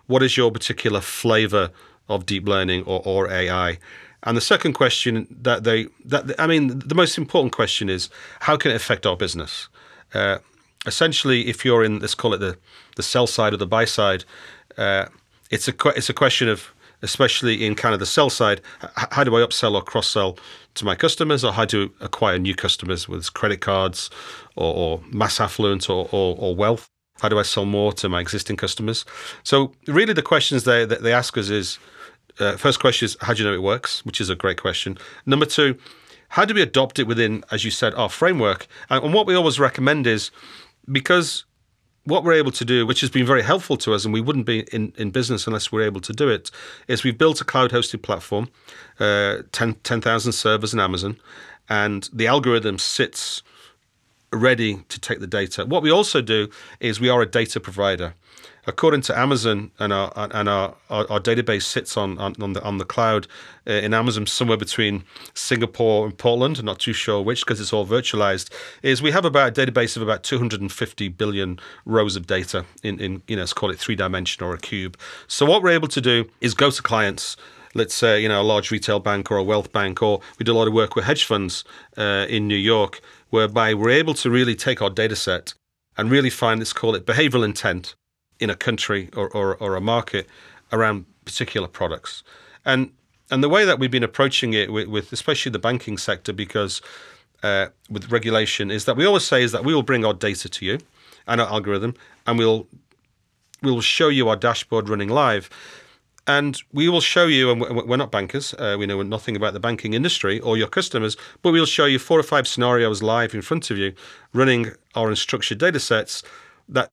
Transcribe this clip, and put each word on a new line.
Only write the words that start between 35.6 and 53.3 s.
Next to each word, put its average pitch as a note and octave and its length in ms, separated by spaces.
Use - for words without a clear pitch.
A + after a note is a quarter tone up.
how F#3+ 180
do G#3+ 80
we G3+ 80
adopt C3 360
it C3 80
within, A2 440
as G#2 140
you A2 60
said, G#2+ 240
our A2+ 140
framework? B2+ 580
And, C3 160
and D3+ 80
what G#3 140
we F#3 80
always D#3+ 260
recommend C3+ 460
is, A2 240
because D3+ 540
what D#3 200
we're E3+ 80
able D3+ 200
to - 120
do, A#2+ 220
which B2 160
has C3 80
been B2+ 160
very C3 160
helpful D3 360
to - 140
us, G#2 140
and G#2+ 80
we A2 80
wouldn't B2+ 240
be A2+ 140
in, G#2+ 240
in G#2+ 140
business A#2 360
unless A2 240
we're A2 140
able G2+ 160
to G#2+ 140
do C#3 160
it, - 200
is B2+ 160
we've A#2+ 140
built D#3+ 240
a - 20
cloud-hosted B2 560
platform, G#2 480
uh, G2+ 380
ten, A2+ 300
ten A#2 180
thousand A2+ 320
servers G#2+ 400
in A2+ 80
Amazon, F#2+ 400
and G#2 440
the A2 140
algorithm A#2 520
sits - 640